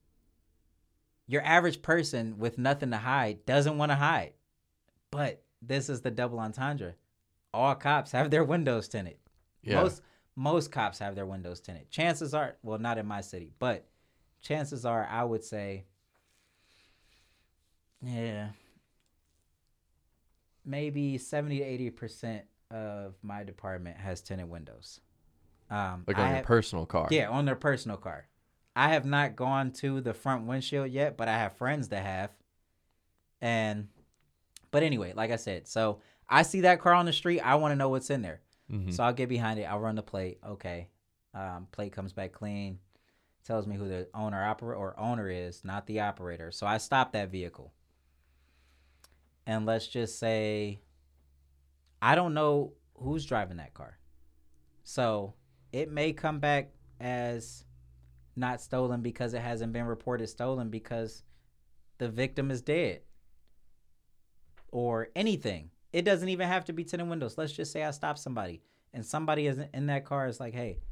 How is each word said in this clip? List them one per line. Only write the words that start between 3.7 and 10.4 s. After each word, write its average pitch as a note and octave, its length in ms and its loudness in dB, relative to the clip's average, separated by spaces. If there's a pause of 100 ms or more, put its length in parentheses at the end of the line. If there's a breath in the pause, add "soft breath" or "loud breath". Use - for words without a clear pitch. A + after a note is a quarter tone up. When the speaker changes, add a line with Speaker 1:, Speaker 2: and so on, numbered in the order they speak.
Speaker 1:
wanna D3 180 4
hide. C#3+ 380 2 (760)
But C#3+ 320 -2 (180)
this C3 280 -2
is B2 120 -2
the B2 100 0
double A#2+ 280 0
entendre. A2 560 -4 (580)
All C3 220 6
cops C#3+ 360 2
have C3+ 200 4
their D#3 120 6
windows C#3 440 2
tinted. F#2+ 300 -6 (440)
Speaker 2:
Yeah. G2+ 200 4
Speaker 1:
Most, F#3 200 2 (340 soft breath)
most D3 360 2